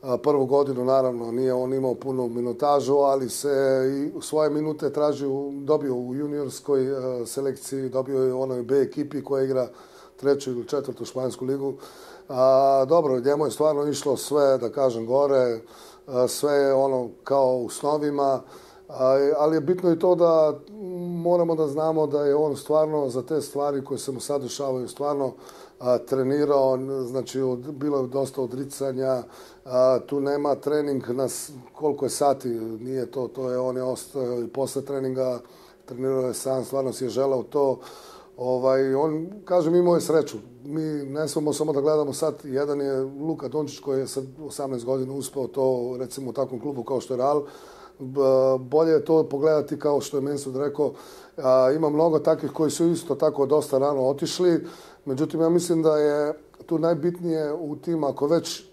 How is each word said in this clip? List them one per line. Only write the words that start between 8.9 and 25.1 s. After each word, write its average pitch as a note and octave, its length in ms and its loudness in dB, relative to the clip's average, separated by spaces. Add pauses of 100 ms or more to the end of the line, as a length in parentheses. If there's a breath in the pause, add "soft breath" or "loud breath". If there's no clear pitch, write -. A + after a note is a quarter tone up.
koja C3+ 200 0
igra C3 240 0 (500 loud breath)
treću C#3 340 0
ili A#2+ 160 -6
četvrtu B2+ 380 -4
špansku B2+ 400 -6
ligu. C#3 280 -2 (560 loud breath)
A, C3+ 600 6
dobro, D3 300 4
njemu C#3+ 260 2
je B2 60 0
stvarno D3 360 2
išlo C3+ 300 -2
sve, C#3 400 4
da A#2 120 -2
kažem, A#2 360 0
gore, B2+ 540 2 (480 loud breath)
a, B2+ 200 2
sve C#3+ 260 0
je C#3 200 4
ono C3 360 2 (140)
kao C3 340 2
u A#2 120 -4
snovima. C#3+ 720 0 (480 loud breath)
A, C3+ 480 4
ali D#3 180 2
je D#3 60 2
bitno F3 300 2
i E3 80 2
to F3+ 160 6
da E3 440 4 (640)
moramo E3+ 320 2
da D#3 120 0
znamo D#3 400 0
da C#3+ 180 0
je C#3+ 100 4
on D3 200 2
stvarno D3+ 540 0
za B2 120 -4
te D3 200 -2
stvari C#3+ 420 -4
koje C3+ 140 -6
se C3+ 140 -8
mu B2 80 -8
sad C#3+ 220 -4
dešavaju B2+ 460 -6
stvarno, C#3 460 -4 (460 loud breath)